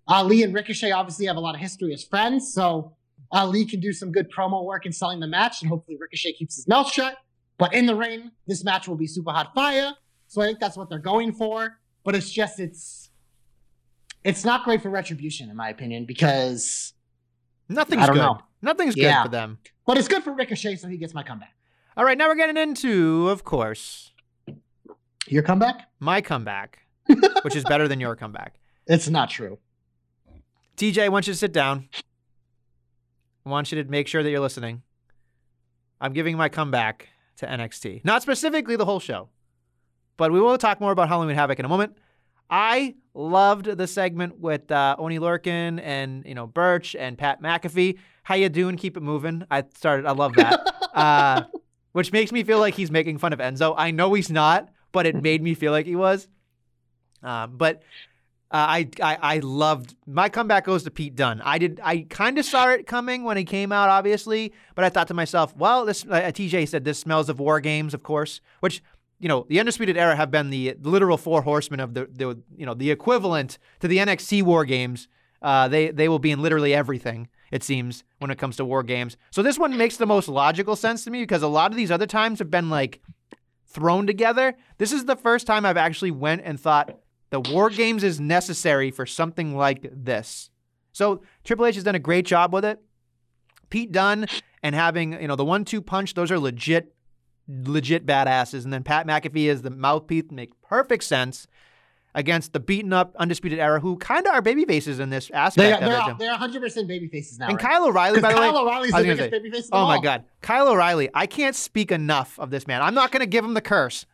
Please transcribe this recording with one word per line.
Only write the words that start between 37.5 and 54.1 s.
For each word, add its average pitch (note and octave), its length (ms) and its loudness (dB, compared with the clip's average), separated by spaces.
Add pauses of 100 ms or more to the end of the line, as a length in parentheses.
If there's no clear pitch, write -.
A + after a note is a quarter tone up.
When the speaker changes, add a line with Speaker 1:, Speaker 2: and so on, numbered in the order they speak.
Speaker 2:
X A2+ 180 -12
T. F#2+ 240 -12
Not A3 200 2
specifically C#4+ 540 -2
the G#3+ 80 0
whole G3 160 -2
show, G#2 280 -10 (880)
but D#3+ 160 2
we F3+ 80 6
will B3 180 4
talk G#3 220 0
more G3+ 120 2
about F3 160 2
Halloween E3 280 0
Havoc C#3 220 2
in C3 60 -6
a B2 40 -6
moment. G3+ 280 -2 (540)
I A3+ 440 0 (200)
loved F#3+ 520 4
the F#3 200 -4
segment F3 540 -4
with, D#3 300 -4
uh, C#3 280 2
Oney D#3+ 200 -6
Lorcan E3+ 640 -2
and, C3+ 440 -6
you C#3 80 -14
know, A#2+ 120 -10
Burch F3 480 0
and B2+ 220 -8
Pat C#3+ 260 -2
McAfee. E3+ 560 0 (260)
How F#3+ 100 -2
you F#3+ 140 2
doing? F3+ 280 -2
Keep F3 200 -8
it E3 60 -10
moving. D3+ 480 -6
I C#3 140 0 (120)
started, D3 300 0
I C#3 60 0
love C#3 240 0
that. - 240 6 (160)
Speaker 1:
<laughs> - 180 -8
Speaker 2:
Uh, C#3+ 480 4 (480)
which F3+ 220 -2
makes A3 180 2
me A#3 140 -2
feel G#3+ 160 4
like G#3 140 2
he's F#3 160 -4
making D#3 280 0
fun E3 140 -2
of C3+ 80 -4
Enzo. C3+ 360 0
I D#3+ 140 0
know F3+ 240 2